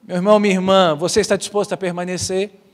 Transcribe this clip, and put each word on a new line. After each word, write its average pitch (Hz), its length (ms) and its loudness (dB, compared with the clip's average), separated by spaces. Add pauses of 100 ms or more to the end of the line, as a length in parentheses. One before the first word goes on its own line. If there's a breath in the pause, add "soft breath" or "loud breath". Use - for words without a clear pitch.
Meu 175 80 -8
irmão, 208 240 4
minha 208 160 2
irmã, 190 400 2
você 165 240 -2
está 196 160 0
disposto 196 380 -4
a 165 40 -8
permanecer? 180 720 -6 (240)